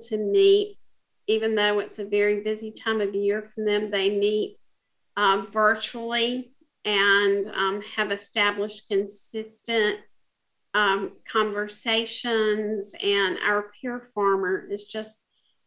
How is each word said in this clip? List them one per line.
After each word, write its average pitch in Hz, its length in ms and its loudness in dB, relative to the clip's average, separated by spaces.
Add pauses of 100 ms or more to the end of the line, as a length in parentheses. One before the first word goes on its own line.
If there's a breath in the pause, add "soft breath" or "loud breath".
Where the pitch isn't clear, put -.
to 214 80 -2
meet, 202 600 4 (500)
even 220 280 2
though 208 240 2
it's - 200 -6
a 202 60 -6
very 208 360 2
busy 214 300 -4
time 220 300 -2
of 202 140 0
year 202 260 2
for 214 240 -8
them, 208 240 0
they 196 200 0
meet, 208 480 0 (600)
uh, 202 320 2
virtually 233 1040 0 (300)
and, 202 640 4
um, 196 340 -2 (140)
have 214 160 -2
established 208 800 -4
consistent, 214 1080 -2 (760)
um, 202 520 0
conversations. 214 1800 -2
And 202 380 0
our 208 320 -2
peer 247 300 -8
farmer 190 680 0
is 202 160 -8
just 220 300 -10 (520)